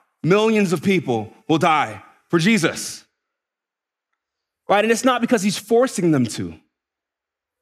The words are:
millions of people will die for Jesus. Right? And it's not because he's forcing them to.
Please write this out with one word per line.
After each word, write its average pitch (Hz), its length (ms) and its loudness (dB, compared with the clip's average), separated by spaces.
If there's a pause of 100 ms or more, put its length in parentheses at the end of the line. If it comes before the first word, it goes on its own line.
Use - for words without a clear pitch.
(240)
millions 208 500 2
of 156 80 -2
people 131 520 -2 (140)
will 156 120 2
die 135 440 -2 (260)
for 175 100 0
Jesus. 170 640 -2 (1600)
Right? 202 160 2
And 226 80 2
it's 226 120 -2
not 247 180 2
because 233 220 0
he's 202 160 -2
forcing 233 500 0
them 135 180 2
to. 85 320 -10 (1000)